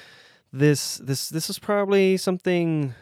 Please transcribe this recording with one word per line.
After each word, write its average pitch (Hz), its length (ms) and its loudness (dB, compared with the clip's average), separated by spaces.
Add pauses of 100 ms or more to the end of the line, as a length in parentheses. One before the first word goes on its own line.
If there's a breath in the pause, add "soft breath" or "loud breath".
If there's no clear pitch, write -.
(520 soft breath)
this, 143 440 2
this, 135 320 -6
this 156 200 -6
is 196 80 -8
probably 196 600 2
something 170 840 0